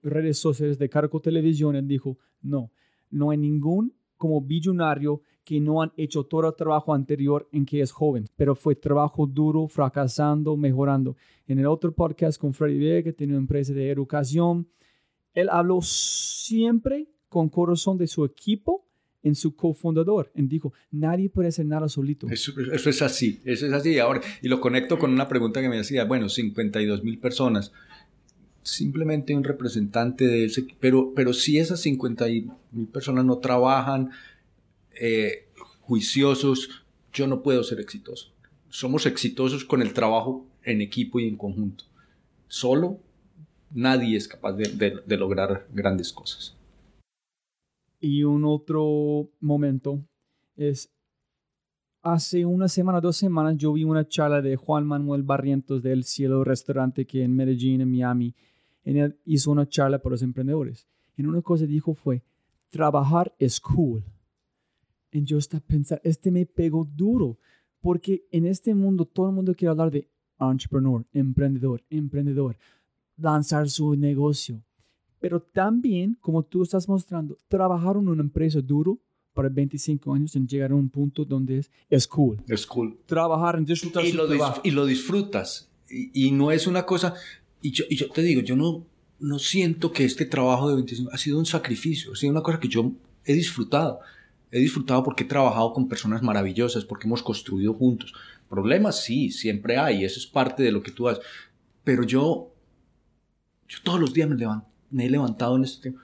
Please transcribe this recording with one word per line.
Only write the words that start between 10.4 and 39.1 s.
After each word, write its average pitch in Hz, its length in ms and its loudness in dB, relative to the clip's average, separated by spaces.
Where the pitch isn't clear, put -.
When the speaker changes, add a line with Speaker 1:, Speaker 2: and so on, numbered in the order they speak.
Speaker 1:
mejorando". 135 600 0
En 135 120 0
el 135 80 2
otro 160 260 0
podcast 160 480 0
con 139 140 -2
Freddy 147 240 0
Vega, 160 240 2
que 160 100 -4
tiene 143 220 -2
una 135 80 0
empresa 139 320 -2
de 135 160 -2
educación, 147 800 0
él 180 160 2
habló 175 320 2
siempre 233 1300 -2
con 160 220 0
corazón 175 480 0
de 175 80 0
su 156 180 -2
equipo 214 600 -4
en 147 140 2
su 147 220 -2
cofundador. 165 800 0
Él 139 140 0
dijo, 147 240 -4
"Nadie 170 380 0
puede 180 200 0
hacer 160 180 -2
nada 156 220 -2
solito". 139 400 -4
Speaker 2:
Eso, 117 240 -4
eso 151 160 0
es 147 140 2
así, 127 420 0
eso 127 220 -2
es 135 60 0
así. 143 260 2
Ahora, 127 220 4
y 127 80 -4
lo 127 120 2
conecto 127 360 2
con 135 140 2
una 135 160 4
pregunta 127 340 0
que 131 80 -2
me 113 100 -2
hacía, 113 260 0
bueno, 113 240 0
cincuenta 107 520 -2
y 107 60 2
dos 101 160 -2
mil 113 160 -6
personas, 120 540 -2
simplemente 147 720 -2
un 139 80 0
representante 120 840 0
de 117 160 4
ese, 131 220 -2
pero, 131 360 4
pero 127 180 2
si 147 260 2
esas 165 220 0
cincuenta 127 460 0
mil 113 680 -4
personas 131 320 0
no 127 140 4
trabajan, 131 720 2
eh, 113 480 0
juiciosos, 131 1040 2
yo 139 140 -2
no 131 160 -2
puedo 127 220 2
ser 107 160 -6
exitoso. - 520 -16
Somos 131 380 -4
exitosos 131 580 -2